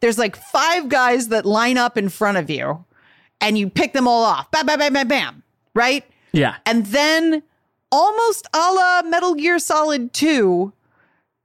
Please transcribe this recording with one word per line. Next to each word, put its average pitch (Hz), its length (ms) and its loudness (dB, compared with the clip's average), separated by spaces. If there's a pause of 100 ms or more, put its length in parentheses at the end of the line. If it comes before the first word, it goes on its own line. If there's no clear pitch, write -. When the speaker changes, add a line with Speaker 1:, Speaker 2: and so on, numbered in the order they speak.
Speaker 1:
There's, 233 160 2
like, 220 180 -2
five 311 540 -2
guys 247 400 2
that 214 160 -2
line 233 320 2
up 240 200 0
in 202 120 0
front 202 280 -2
of 156 120 -4
you, 143 340 -6 (560)
and 214 180 0
you 202 120 -2
pick - 240 -2
them 254 140 0
all 233 180 2
off. 156 260 -2
Bam, 311 140 0
bam, 302 140 0
bam, 294 140 0
bam, 269 140 0
bam. 214 360 -4 (300)
Right? 254 300 0 (300)
Speaker 2:
Yeah. 135 220 0 (100)
Speaker 1:
And 233 220 0
then, 311 540 0 (500)
almost 427 600 0
a 339 200 2
la 359 300 2
Metal 349 320 0
Gear 330 240 0
Solid 302 540 -2
two, 202 600 0 (720)